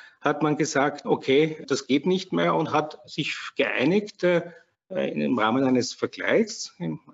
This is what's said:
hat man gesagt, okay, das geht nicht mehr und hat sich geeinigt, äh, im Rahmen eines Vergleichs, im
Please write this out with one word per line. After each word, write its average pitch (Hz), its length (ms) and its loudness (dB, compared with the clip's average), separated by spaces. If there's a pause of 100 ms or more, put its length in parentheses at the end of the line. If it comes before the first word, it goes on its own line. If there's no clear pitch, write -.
(220)
hat 147 220 0
man 151 140 2
gesagt, 143 480 0
okay, 147 640 2
das - 200 -2
geht 143 180 2
nicht 185 280 0
mehr 170 220 2
und 160 160 -2
hat 156 340 -2
sich - 300 -6 (200)
geeinigt, 135 680 0
äh, 175 280 2 (380)
im 139 480 -2
Rahmen 113 260 2
eines 127 300 2
Vergleichs, 120 840 -2
im 160 220 -6 (140)